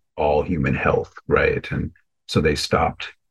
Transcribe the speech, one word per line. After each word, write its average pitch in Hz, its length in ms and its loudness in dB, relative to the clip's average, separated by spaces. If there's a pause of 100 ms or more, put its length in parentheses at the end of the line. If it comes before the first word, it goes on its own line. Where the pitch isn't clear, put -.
(160)
all 73 260 2
human 71 320 0
health, - 400 0 (120)
right? - 440 2
And 78 200 -4 (380)
so - 140 0
they 78 120 2
stopped - 540 -2 (220)